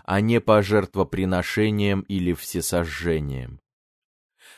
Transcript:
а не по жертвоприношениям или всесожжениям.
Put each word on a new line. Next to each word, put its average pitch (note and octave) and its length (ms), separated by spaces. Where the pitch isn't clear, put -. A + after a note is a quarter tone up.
а F#2+ 160
не A2+ 220
по G#2+ 200
жертвоприношениям G2 1400
или F2+ 320
всесожжениям. D#2 1300